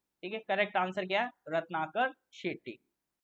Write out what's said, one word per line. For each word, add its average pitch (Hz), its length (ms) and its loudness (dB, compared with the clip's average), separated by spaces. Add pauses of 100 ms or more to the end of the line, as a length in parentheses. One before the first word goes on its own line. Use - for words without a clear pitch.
(220)
ठीक 185 100 -6
है? 220 60 -4
Correct 202 380 0
answer 190 300 2
क्या 196 160 2
है? 247 80 -2 (180)
रत्नाकर 160 640 0 (200)
शेट्टी। - 460 -6 (460)